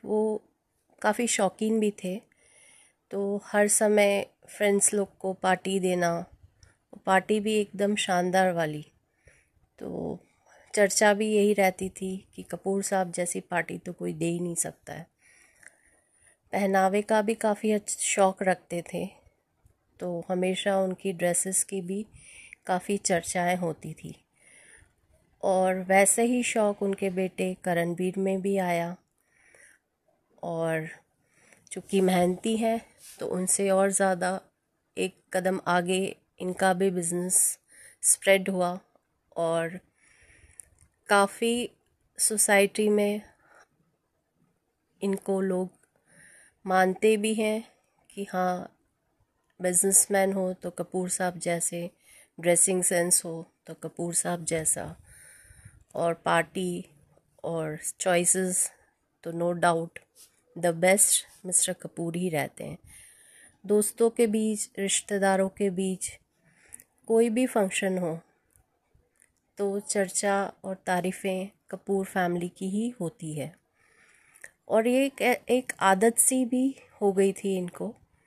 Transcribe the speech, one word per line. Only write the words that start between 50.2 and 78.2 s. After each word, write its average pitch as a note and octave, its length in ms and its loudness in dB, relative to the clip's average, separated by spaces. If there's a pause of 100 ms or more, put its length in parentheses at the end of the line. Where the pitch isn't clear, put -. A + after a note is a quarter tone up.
हो F#3 200 -2
तो F3+ 180 -10
कपूर F3+ 380 -6
साहब F3+ 280 -4
जैसे, E3+ 540 -6 (480)
ड्रेसिंग F3 440 2
सेंस F3 420 2
हो E3 280 -12 (120)
तो E3 80 -14
कपूर E3+ 400 -8
साहब F3 320 -4
जैसा, D#3+ 560 -4 (920)
और E3+ 180 0
पार्टी F3 720 -2 (580)
और D#3+ 360 -6 (200)
चॉइसेस F3+ 720 0 (520)
तो E3+ 80 -10
no E3+ 280 -2
doubt E3+ 400 0 (580)
the E3 240 0
best F#3+ 400 4 (240)
मिस्टर F3+ 280 0
कपूर E3+ 420 -8
ही F3+ 140 -2
रहते D3 340 -4
हैं। D3+ 140 -12 (880)
दोस्तों G#3+ 440 2
के A#3 180 2
बीच, A3 420 -2 (100)
रिश्तेदारों F#3+ 720 0
के G3+ 200 -2
बीच F#3 420 -4 (960)
कोई A3+ 220 4
भी B3 160 0
फंक्शन F#3+ 520 0
हो E3 220 -4 (1400)
तो G3+ 220 -2
चर्चा G3 720 -2 (100)
और F#3+ 120 -8
तारीफ़ें F#3 760 -2 (200)
कपूर F#3+ 360 -2
फैमिली F3 440 -2
की F#3+ 200 -8
ही G#3+ 200 -2
होती D#3+ 440 -8
है। D3+ 220 -8 (1120)
और A3 200 2
ये C4 180 4
एक, - 160 -6 (280)
एक B3 300 0
आदत G3 380 4
सी C4 280 2
भी B3+ 300 0 (260)
हो G3+ 100 4
गई G3 220 2
थी F#3+ 240 -4
इनको F3+ 320 -6 (380)